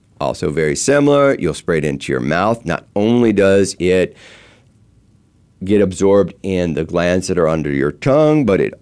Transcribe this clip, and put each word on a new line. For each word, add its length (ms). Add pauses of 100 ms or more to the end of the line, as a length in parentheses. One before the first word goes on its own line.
(200)
Also 320
very 240
similar. 600
You'll 180
spray 240
it 80
into 260
your 100
mouth. 440
Not 200 (100)
only 360
does 480
it 380 (1500)
get 180
absorbed 520 (100)
in 300
the 100
glands 440
that 100
are 100
under 240
your 200
tongue, 540
but 140
it 220